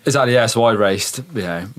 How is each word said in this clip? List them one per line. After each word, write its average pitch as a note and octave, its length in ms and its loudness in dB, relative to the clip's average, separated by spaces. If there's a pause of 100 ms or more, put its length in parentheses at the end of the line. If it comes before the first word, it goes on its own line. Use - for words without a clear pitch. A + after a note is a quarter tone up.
Exactly, C3+ 280 2
yeah. A#2+ 120 4
So A#2 180 0
I A#2 80 6
raced, G2+ 460 0 (160)
you G#2 80 -6
know, F2 240 -6 (120)